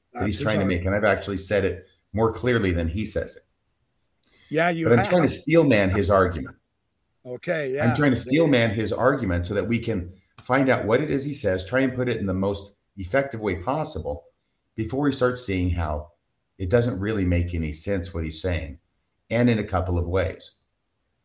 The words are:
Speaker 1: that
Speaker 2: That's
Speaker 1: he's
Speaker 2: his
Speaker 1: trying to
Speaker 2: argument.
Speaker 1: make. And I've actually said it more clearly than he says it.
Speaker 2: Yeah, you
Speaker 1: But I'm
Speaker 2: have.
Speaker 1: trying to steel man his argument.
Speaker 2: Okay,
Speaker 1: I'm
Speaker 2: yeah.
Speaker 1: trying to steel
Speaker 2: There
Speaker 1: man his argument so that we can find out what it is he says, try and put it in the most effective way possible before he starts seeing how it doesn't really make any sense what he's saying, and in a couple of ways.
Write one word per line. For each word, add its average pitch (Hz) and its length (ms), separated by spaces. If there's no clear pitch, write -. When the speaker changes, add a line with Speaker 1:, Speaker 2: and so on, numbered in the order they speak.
Speaker 1:
that - 80
Speaker 2:
That's 98 60
Speaker 1:
he's 95 100
Speaker 2:
his 143 60
Speaker 1:
trying 107 160
to 95 60
Speaker 2:
argument. 90 160
Speaker 1:
make. 87 60
And 98 100
I've 104 80
actually 98 340
said 98 260
it - 220
more 113 200
clearly 113 400
than 85 160
he 101 160
says - 320
it. - 60
Speaker 2:
Yeah, 165 220
you 165 160
Speaker 1:
But 113 60
I'm 120 60
Speaker 2:
have. - 100
Speaker 1:
trying 180 140
to 135 60
steel 160 360
man 104 260
his 98 200
argument. 90 460
Speaker 2:
Okay, 139 520
Speaker 1:
I'm 143 100
Speaker 2:
yeah. 117 60
Speaker 1:
trying 147 180
to 113 40
steel 147 280
Speaker 2:
There 147 80
Speaker 1:
man 117 180
his 107 220
argument 107 540
so 104 80
that 101 140
we 117 100
can 101 340
find 131 280
out 104 160
what 120 160
it 151 80
is 139 140
he 143 100
says, 95 320
try 131 140
and 131 140
put 123 140
it 113 80
in 98 100
the 95 60
most 98 400
effective 117 420
way 104 160
possible 92 680
before 131 320
he 139 60
starts 123 340
seeing 90 240
how 76 400
it 92 120
doesn't 117 300
really 101 240
make 87 300
any 78 180
sense 95 400
what 82 120
he's 78 180
saying, 73 360
and 120 180
in 107 120
a - 40
couple 87 320
of 80 120
ways. - 480